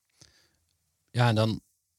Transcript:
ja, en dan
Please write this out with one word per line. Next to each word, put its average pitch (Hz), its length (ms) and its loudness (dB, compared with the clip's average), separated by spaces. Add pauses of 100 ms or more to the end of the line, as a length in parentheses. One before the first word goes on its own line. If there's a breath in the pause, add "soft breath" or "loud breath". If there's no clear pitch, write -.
(1120 soft breath)
ja, 120 180 0
en 117 60 0
dan 110 260 -2 (380)